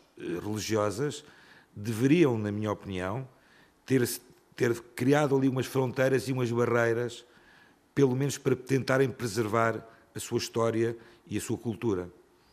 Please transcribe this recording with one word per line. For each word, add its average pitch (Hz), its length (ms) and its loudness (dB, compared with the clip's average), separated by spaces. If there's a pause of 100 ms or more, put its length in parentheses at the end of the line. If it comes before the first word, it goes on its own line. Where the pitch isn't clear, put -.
(180)
eh, 87 240 -6
religiosas 104 840 -2 (520)
deveriam, 120 640 2
na 104 140 -2
minha 104 200 -2
opinião, 98 560 -6 (580)
ter, 123 220 2 (480)
ter 117 240 0 (160)
criado 139 400 2
ali 135 140 2
umas 127 160 -2
fronteiras 131 640 0
e - 20 -4
umas 127 180 -2
barreiras, 117 760 0 (680)
pelo 135 220 4
menos 135 220 -2
para 131 180 2
tentarem 131 540 2
preservar 113 760 0 (300)
a 110 40 -8
sua 120 180 -4
história 113 580 0 (320)
e 104 100 -6
a 98 40 -2
sua 110 160 -4
cultura. 98 520 -4 (440)